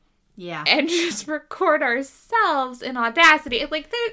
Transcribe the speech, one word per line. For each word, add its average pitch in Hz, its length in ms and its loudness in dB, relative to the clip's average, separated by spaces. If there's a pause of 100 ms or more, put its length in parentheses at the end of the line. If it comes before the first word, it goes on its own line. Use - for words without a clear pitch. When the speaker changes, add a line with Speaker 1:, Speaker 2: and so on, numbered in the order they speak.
(360)
Speaker 1:
Yeah. 170 300 -10
Speaker 2:
and 269 220 4
<laughs> - 0 -
just 339 400 -4
record 302 540 0
ourselves 269 1000 -2
in 254 140 -8
Audacity. 277 640 4
It, 294 100 -6
like, 302 200 -6
there, 480 220 -2